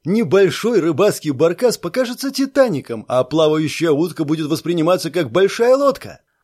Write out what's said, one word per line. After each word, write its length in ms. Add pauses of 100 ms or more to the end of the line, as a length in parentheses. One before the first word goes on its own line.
Небольшой 760
рыбацкий 500
баркас 480
покажется 540
Титаником, 760
а 160
плавающая 680
утка 320
будет 240
восприниматься 640
как 180
большая 460
лодка. 460 (220)